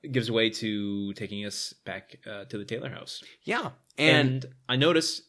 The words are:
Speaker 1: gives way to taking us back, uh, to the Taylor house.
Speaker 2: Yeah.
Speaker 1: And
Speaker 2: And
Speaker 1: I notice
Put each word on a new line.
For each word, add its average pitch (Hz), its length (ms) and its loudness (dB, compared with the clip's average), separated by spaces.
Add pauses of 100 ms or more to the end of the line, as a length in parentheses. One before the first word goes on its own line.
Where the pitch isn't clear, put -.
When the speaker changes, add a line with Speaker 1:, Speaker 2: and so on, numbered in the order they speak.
(120)
Speaker 1:
gives 120 200 0
way 113 180 4
to 101 640 -4
taking 101 320 -8
us - 260 -8 (140)
back, 98 300 -12 (120)
uh, 101 180 -10
to 107 120 -8
the 101 80 -6
Taylor 123 240 -6
house. - 320 -12 (220)
Speaker 2:
Yeah. 214 260 -4 (260)
Speaker 1:
And 135 480 6
Speaker 2:
And - 20 -12 (220)
Speaker 1:
I 123 80 0
notice 160 540 4